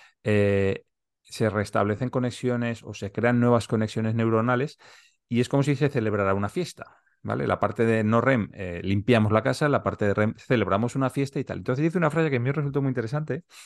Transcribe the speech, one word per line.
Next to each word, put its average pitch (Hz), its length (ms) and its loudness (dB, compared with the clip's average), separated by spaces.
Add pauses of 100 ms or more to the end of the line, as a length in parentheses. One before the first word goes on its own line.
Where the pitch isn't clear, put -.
(240)
eh, 101 640 2 (360)
se - 280 -2
restablecen 104 600 -2
conexiones 120 720 -4
o 107 100 -14
se 101 180 -10
crean 120 280 2
nuevas 120 280 4
conexiones 110 480 -2
neuronales, 117 640 0 (520)
y 117 120 0
es - 80 -2
como 139 140 2
si 143 120 0
se 139 140 0
celebrara 104 440 0
una 101 160 -2
fiesta, - 480 -10 (260)
¿vale? 117 240 -4
La 101 120 0
parte 104 260 0
de 110 180 2
no 113 180 4
rem, 120 320 2
eh, 87 300 -8
limpiamos 104 480 4
la 110 120 4
casa, 135 260 0
la 139 140 0
parte 98 220 0
de 98 80 4
rem 107 240 0
celebramos 110 580 0
una 135 140 0
fiesta 139 300 -4
y 127 40 -4
tal. - 160 -8
Entonces 127 240 -2
dice 165 140 0
una 156 140 2
frase 160 180 0
que 135 80 0
a - 20 0
mí 117 60 -2
me 139 80 0
resultó 143 280 -2
muy 139 80 0
interesante, 131 540 -4 (220)